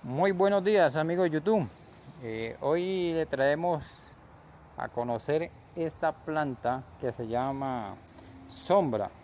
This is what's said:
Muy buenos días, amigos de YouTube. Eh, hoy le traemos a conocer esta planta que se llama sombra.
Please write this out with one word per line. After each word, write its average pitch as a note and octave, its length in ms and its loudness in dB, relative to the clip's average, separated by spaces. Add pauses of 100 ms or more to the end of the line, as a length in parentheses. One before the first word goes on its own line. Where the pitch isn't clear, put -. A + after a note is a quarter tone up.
Muy D#3 240 2
buenos G3 320 4
días, F3+ 320 4
amigos E3+ 300 2
de E3+ 60 2
YouTube. D#3 380 2 (540)
Eh, A2+ 380 -6
hoy F3 520 0
le D#3+ 140 0
traemos D3 580 0 (920)
a A#2+ 100 -6
conocer A#2+ 640 -2 (240)
esta E3 380 -2
planta C3+ 720 -2 (160)
que B2+ 100 -2
se A#2 160 -8
llama B2+ 720 -4 (500)
sombra. C#3+ 640 2 (120)